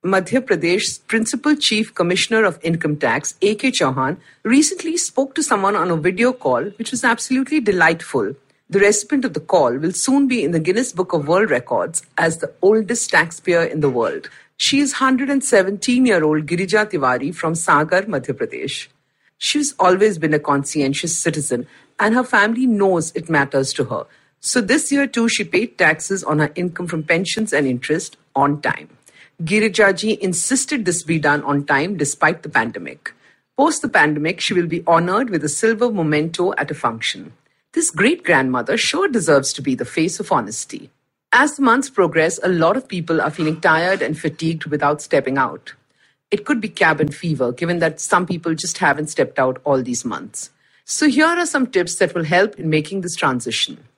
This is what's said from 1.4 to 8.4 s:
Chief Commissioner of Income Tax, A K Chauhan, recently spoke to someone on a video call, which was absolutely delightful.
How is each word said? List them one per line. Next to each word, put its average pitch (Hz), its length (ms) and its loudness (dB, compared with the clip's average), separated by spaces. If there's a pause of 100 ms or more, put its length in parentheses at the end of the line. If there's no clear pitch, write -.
Chief 220 380 -2
Commissioner 190 500 0
of 170 180 0
Income 160 340 -2
Tax, 135 460 -2
A 208 120 2
K 254 160 0
Chauhan, 131 460 0 (260)
recently 311 540 2
spoke - 380 -2
to 320 80 -2
someone 202 340 2
on 175 140 0
a 170 60 2
video 190 360 0
call, 135 320 0 (140)
which 226 120 -8
was 254 140 -6
absolutely 262 560 0
delightful. 165 760 0 (340)